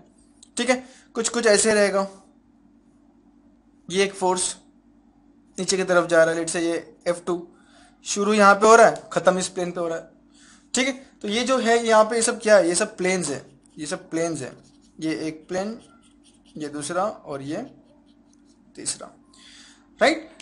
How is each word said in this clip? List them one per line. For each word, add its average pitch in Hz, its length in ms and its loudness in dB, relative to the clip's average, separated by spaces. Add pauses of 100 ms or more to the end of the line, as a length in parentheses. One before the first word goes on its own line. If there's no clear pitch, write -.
(560)
ठीक 240 140 -2
है। 254 140 -4 (300)
कुछ 226 140 -4
कुछ 233 180 -2
ऐसे 214 280 4
रहेगा। 196 340 0 (1800)
ये 190 140 0
एक 196 100 -6
फोर्स 185 420 -2 (1000)
नीचे 190 180 -2
की 185 80 -2
तरफ 175 240 0
जा 165 160 4
रहा 165 100 0
है, 165 60 -4
let's 170 160 -6
say 170 80 -2
ये 170 320 -6 (100)
एफ़ 170 180 -2
टू, 175 240 -6 (560)
शुरू 202 280 -2
यहाँ 202 220 8
पे 202 120 2
हो 226 100 10
रहा 226 100 10
है, - 260 -2
खत्म 180 260 2
इस 175 100 -6
प्लेन 175 240 -6
पे 180 80 -8
हो 170 80 -4
रहा 165 100 -6
है, - 120 -20 (640)
ठीक 262 140 0
है। 262 40 -4
तो - 360 -14
ये 226 160 -2
जो 262 140 0
है 233 280 2
यहाँ 220 180 6
पे 226 120 -4
ये 226 60 -2
सब 220 180 -4
क्या 208 160 6
है? 170 120 4
ये 180 60 0
सब 202 220 -4
प्लेन्स 180 320 -2
है, 135 180 -10 (320)
ये 151 80 -12
सब 175 240 -12
प्लेन्स 165 300 -4
है। 127 160 -14 (440)
ये 156 140 -4
एक 156 340 -10
प्लेन, 202 320 -8 (760)
ये 151 120 -10
दूसरा 147 360 -6
और 147 380 -10
ये 143 140 -8 (1200)
तीसरा, - 340 -12 (920)
राइट। 302 280 0 (100)